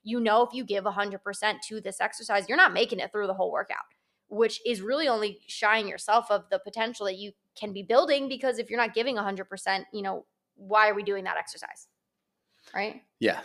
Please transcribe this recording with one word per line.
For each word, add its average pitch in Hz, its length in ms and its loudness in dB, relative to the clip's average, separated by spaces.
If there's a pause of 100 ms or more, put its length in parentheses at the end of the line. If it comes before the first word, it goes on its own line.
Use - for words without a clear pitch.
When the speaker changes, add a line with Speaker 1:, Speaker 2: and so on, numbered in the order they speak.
Speaker 1:
you 226 160 -4
know, 220 240 6
if 233 100 0
you 254 100 -6
give 202 220 -2
a 208 60 2
hundred 196 320 -4
percent 202 460 -4
to 220 120 -10
this 196 180 -10
exercise, 202 480 -2
you're 233 100 0
not 339 160 6
making - 260 0
it - 120 -6
through 208 140 -2
the 190 80 0
whole 185 180 0
workout, - 340 -4 (420)
which 220 360 2
is 233 180 -2
really 277 260 0
only 214 400 0
shying 214 400 2
yourself 214 420 2
of 202 220 2
the 185 80 0
potential 220 480 -4
that 190 100 -4
you 202 140 -12 (240)
can 208 180 -8
be 196 80 -8
building, 277 480 4
because 254 300 -2
if 233 100 -8
you're 226 100 -2
not 226 140 0
giving 233 240 0
a 208 60 -2
hundred 196 220 -4
percent, 190 460 -4
you 208 120 -8
know, 190 240 -6 (260)
why 214 340 4
are 214 60 4
we 202 80 -2
doing 196 220 -2
that 175 140 -4
exercise? - 500 -10 (880)
Right? 214 280 -6 (160)
Speaker 2:
Yeah. 98 260 0